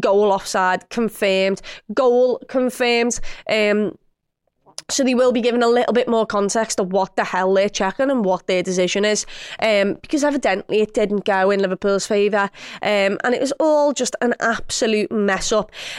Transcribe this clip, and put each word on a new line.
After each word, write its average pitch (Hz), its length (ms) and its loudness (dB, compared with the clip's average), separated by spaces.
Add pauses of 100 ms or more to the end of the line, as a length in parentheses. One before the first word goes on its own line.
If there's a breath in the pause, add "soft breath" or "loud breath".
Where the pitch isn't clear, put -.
goal 202 320 4
offside, 185 580 -2
confirmed, 196 720 0 (320 loud breath)
goal 247 540 2
confirmed." 240 720 0 (280 loud breath)
Um, 208 480 0 (920)
so 277 140 0
they 254 100 2
will 247 180 4
be 240 80 0
given 240 220 2
a 233 60 4
little 240 240 2
bit 240 160 2
more 226 180 2
context 208 520 -2
of 185 140 -2
what 190 240 -2
the 220 80 0
hell 190 300 0
they're 196 140 2
checking 208 420 -2
and 254 140 0
what 180 220 -2
their 180 160 0
decision 185 440 0
is, 214 180 0 (360 loud breath)
um, 202 420 2
because 294 220 -2
evidently 214 560 0
it 214 120 -2
didn't 208 320 0
go 190 260 2
in 202 100 2
Liverpool's 196 460 0
favour, 202 440 2 (320 loud breath)
um, 202 400 0
and 247 100 0
it 240 80 0
was 262 180 -2
all 302 340 2
just 247 280 -4
an 240 200 0
absolute 220 720 -2
mess 202 420 0
up. 214 180 0 (280 loud breath)